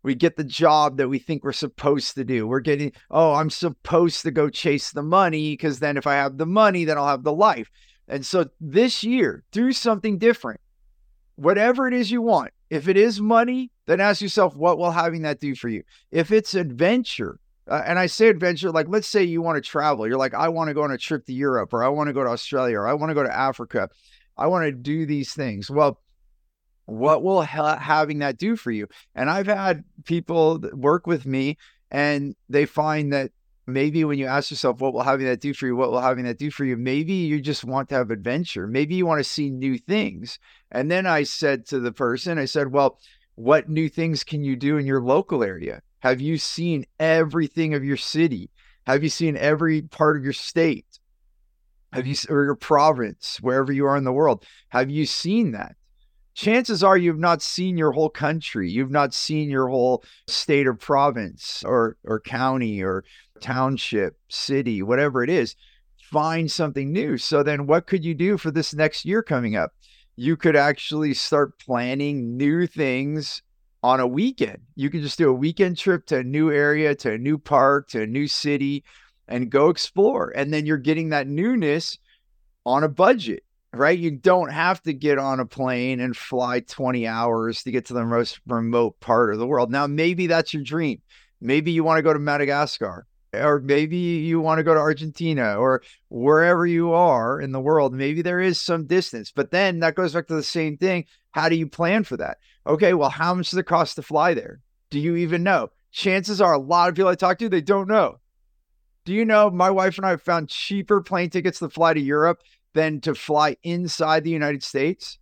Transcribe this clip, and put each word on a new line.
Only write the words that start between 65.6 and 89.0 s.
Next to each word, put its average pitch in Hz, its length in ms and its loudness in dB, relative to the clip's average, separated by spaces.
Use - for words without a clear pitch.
Find 160 500 -2
something 139 400 -4
new. 151 280 -2
So 143 240 0
then 143 240 -2
what 160 200 2
could 190 200 0
you 170 80 -2
do 180 240 0
for 160 120 -4
this 151 220 -4
next 156 320 -2
year 208 180 0
coming 123 340 -2
up? 82 180 -2
You 147 220 -2
could 156 180 2
actually 147 560 0
start 143 460 0
planning 127 800 -4
new 156 280 2
things 143 760 -4
on 127 180 4
a 127 60 2
weekend. 135 540 -2
You 135 120 -4
could 151 140 -4
just 143 160 -8
do 165 100 4
a 131 60 6
weekend 165 420 0
trip 180 300 0
to 143 120 0
a 127 60 -2
new 151 260 0
area, 147 440 2
to 131 180 -2
a 110 60 -4
new 139 180 0
park, 139 540 2
to 113 120 -2
a 110 40 -2
new 135 220 -4
city, 139 560 -2
and 123 180 -4
go 143 200 6
explore. - 640 0
And 139 160 -2
then 151 140 -2
you're 156 100 2
getting 156 320 -2
that 147 180 -2
newness 165 720 -2
on 135 180 2
a 156 40 0
budget, 180 540 2
right? 151 260 2
You 170 120 -2
don't 156 420 2
have 170 300 -2
to 160 100 -4
get 139 260 2
on 135 220 -2
a 123 60 -2
plane 127 540 -4
and 123 140 -4
fly 123 460 -4
twenty 127 460 -4
hours 113 560 -2
to 127 100 -8
get 120 140 -2
to - 80 -12
the 120 100 -2
most 117 420 -2
remote 117 540 0